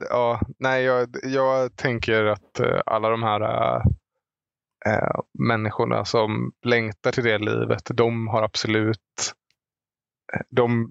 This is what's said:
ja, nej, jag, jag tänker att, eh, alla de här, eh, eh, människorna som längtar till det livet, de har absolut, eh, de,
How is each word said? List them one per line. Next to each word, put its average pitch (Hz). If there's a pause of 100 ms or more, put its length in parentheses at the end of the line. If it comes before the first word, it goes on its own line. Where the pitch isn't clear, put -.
ja, 117 (180)
nej, 131
jag, 123 (140)
jag 131
tänker 113
att, 104
eh, 120
alla 110
de 113
här, 107
eh, 117 (1040)
eh, - (180)
människorna 113
som 117 (120)
längtar 120
till 127
det 110
livet, 113
de 117
har 110
absolut, 110 (1040)
eh, - (100)
de, 120